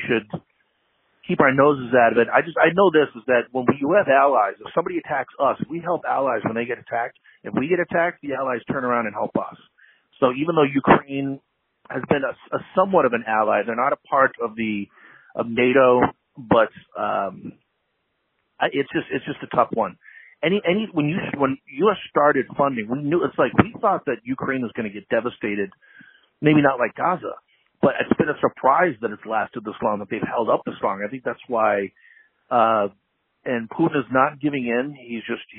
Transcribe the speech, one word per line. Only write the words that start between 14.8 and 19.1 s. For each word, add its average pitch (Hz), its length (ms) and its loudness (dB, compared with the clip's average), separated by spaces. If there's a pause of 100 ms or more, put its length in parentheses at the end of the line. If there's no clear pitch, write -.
of 117 120 -4
nato, 123 540 4 (360)
but, 113 320 2 (300)
um, 101 540 -6 (1080)
I, 143 140 0
it's 139 180 -2
just, - 200 -4